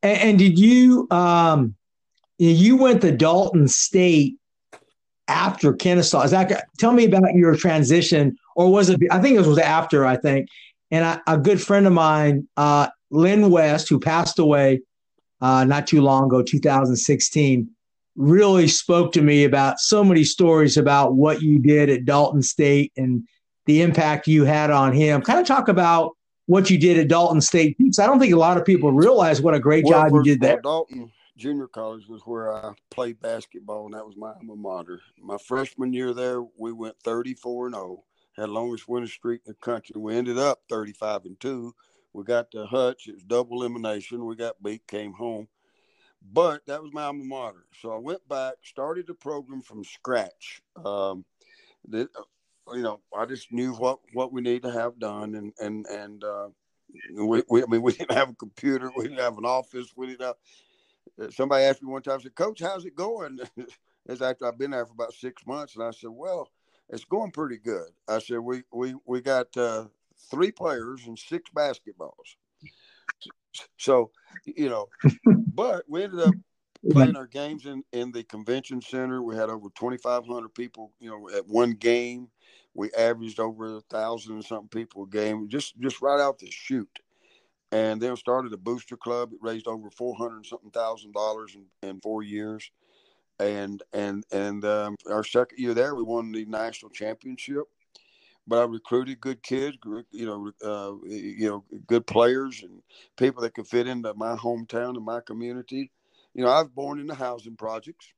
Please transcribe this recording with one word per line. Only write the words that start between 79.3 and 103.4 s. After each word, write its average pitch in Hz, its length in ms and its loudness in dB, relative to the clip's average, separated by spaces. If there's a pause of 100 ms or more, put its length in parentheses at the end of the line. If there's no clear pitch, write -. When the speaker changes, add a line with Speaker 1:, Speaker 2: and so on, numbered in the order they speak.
Speaker 2:
had 110 140 -6
over 107 200 -16
twenty-five 123 560 -10
hundred 117 280 -14
people, 113 460 -18
you 117 100 -20
know, 104 260 -20
at 98 120 -8
one 117 240 -2
game. 120 580 -4 (440)
We 104 200 -12
averaged 113 460 -4
over 110 380 -10
a 107 40 -20
thousand 110 540 -12
and 107 100 -16
something 107 240 -14
people 113 340 -14
a 98 40 -18
game, 107 420 -8
just, 143 300 -12
just 127 220 -10
right 143 200 -2
out 139 180 -6
the 90 100 -20
chute. - 500 -12 (720)
And 110 280 -6
then 123 160 -8
started 123 380 -8
a 104 40 -18
booster 117 380 -14
club. 120 380 -12
It - 80 -20
raised 113 260 -12
over 110 220 -14
four 120 260 -14
hundred 110 300 -14
something 107 260 -20
thousand 113 420 -12
dollars 107 420 -10
in, 98 340 -20
in 95 100 -16
four 107 240 -12
years. 107 480 -14 (680)
And, 101 420 -8 (120)
and, 101 380 -8
and, 101 340 -8
um, 104 300 -6 (140)
our 107 140 -6
second 123 360 -6
year 120 140 -6
there, 135 220 -4
we 117 80 -8
won 113 280 -10
the 110 140 -12
national 110 460 -12
championship. 127 720 -14 (840)
But 117 120 0
I 120 60 2
recruited 123 560 -8
good 131 220 -12
kids, 135 340 -8
gr-, 110 240 -16 (100)
you 113 140 -14
know, 104 260 -12 (120)
uh, 101 320 -12 (120)
you 101 420 -8
know, 101 140 -12 (240)
good 117 180 -2
players 120 580 -2
and 92 180 -20 (340)
people 127 280 -2